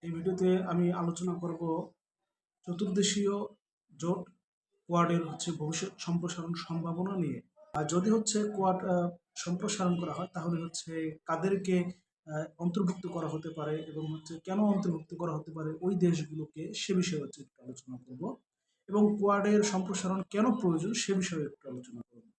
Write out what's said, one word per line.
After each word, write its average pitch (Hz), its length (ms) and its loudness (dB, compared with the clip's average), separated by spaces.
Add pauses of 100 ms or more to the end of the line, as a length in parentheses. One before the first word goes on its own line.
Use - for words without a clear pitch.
এই 170 80 -8
ভিডিওতে 180 380 2 (100)
আমি 175 340 2
আলোচনা 175 420 0
করব 170 280 -4 (1040)
চতুর্দেশীয় 196 680 0 (680)
জোট 180 220 0 (640)
কোয়াডের 170 420 4
হচ্ছে 165 240 -6
ভবিষ্যৎ 156 460 -4
সম্প্রসারণ 170 560 -2
সম্ভাবনা 170 600 -4
নিয়ে। 139 240 -2 (340)
আর 156 100 0
যদি 180 260 2
হচ্ছে 214 280 4 (180)
কোয়াড, 190 280 4
আহ, 180 240 4 (280)
সম্প্রসারণ 180 640 0
করা 170 120 -4
হয় 165 220 -6
তাহলে 170 300 -2
হচ্ছে - 280 -10 (340)
কাদেরকে, 180 500 2 (500)
আহ, 156 180 -4 (140)
অন্তর্ভুক্ত 180 480 0
করা 170 220 -4
হতে 156 220 -4
পারে 156 320 -4
এবং 160 300 -8
হচ্ছে 165 320 -10
কেন 190 160 -2
অন্তর্ভুক্ত 180 540 0
করা 170 220 -4
হতে 156 140 -8
পারে 156 200 -4 (100)
ওই 185 140 2
দেশগুলোকে, 156 680 0 (120)
সে - 200 -2
বিষয়ে 175 280 0
হচ্ছে 139 200 -12
একটু - 220 -20
আলোচনা 127 320 -14
করব 127 260 -12 (680)
এবং 202 140 4 (180)
কোয়াডের 202 420 6
সম্প্রসারণ 190 680 0
কেন 208 160 4 (140)
প্রয়োজন 170 320 2
সে - 220 0
বিষয়ে 170 300 0
একটু - 240 -12
আলোচনা 123 320 -12 (100)
করব। 117 160 -20 (120)